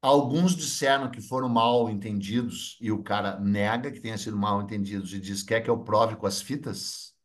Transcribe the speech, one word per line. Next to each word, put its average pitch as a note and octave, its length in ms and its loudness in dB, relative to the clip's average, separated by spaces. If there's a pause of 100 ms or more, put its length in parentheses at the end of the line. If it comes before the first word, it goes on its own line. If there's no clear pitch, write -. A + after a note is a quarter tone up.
Alguns C#3+ 560 6
disseram C3+ 540 0
que A#2 100 -14
foram B2+ 280 -4
mal A#2 420 4
entendidos G#2 880 -4
e A2+ 120 -4
o G2+ 100 -2
cara G2+ 380 -4
nega G#2 500 0
que - 100 -14
tenha A2 180 -6
sido G#2 180 -6
mal G2+ 260 0
entendidos G2 520 -6
e G2 60 -6
diz, G2 220 -6
"Quer A2+ 200 2
que A#2+ 80 -2
eu A2+ 140 2
prove A2 320 2
com G#2 100 -4
as G2 160 -2
fitas?" - 720 -8 (100)